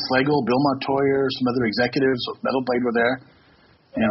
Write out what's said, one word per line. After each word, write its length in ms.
Slagle, 320
Bill 160
Montoya, 640
some 80
other 160
executives 640
with 160
Metal 240
Blade 160
were 80
there. 320
And 140